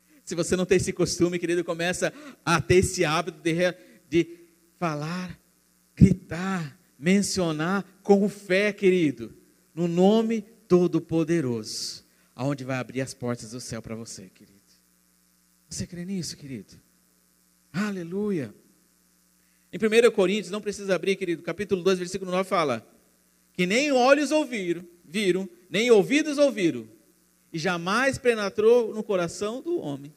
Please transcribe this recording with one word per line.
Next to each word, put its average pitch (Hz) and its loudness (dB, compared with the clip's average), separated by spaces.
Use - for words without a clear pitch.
Se - -8
você 165 0
não 180 0
tem 185 4
esse 185 -2
costume, 175 0
querido, 175 -2
começa 170 -4
a 165 2
ter 180 6
esse 175 2
hábito 160 -2
de 165 0
re-, 170 2
de 165 0
falar, 170 -6
gritar, 180 2
mencionar 180 0
com 202 4
fé, 196 -2
querido, 165 2
no 170 -4
nome 214 4
todo-poderoso, 165 0
aonde 131 -4
vai 131 -6
abrir 120 -8
as 131 -8
portas 120 -8
do 123 -14
céu 113 -12
pra 113 -12
você, 110 -16
querido. 98 -20
Você - -10
crê 175 -12
nisso, 185 -8
querido? 135 -14
Aleluia! 185 -4
Em 185 -10
primeira 220 6
Coríntios, 196 0
não 208 -6
precisa 196 -4
abrir, 175 0
querido, 170 -4
capítulo 185 -4
dois, 185 2
versículo 180 -8
nove 185 -2
fala: 147 0
Que 180 -2
nem 269 2
olhos 269 4
ouviram, 214 -2
viram, 185 0
nem 220 0
ouvidos 262 4
ouviram, 175 0
e 165 -6
jamais 190 -2
penetrou 214 2
no 214 -8
coração 202 -4
do 339 -6
homem. 143 -10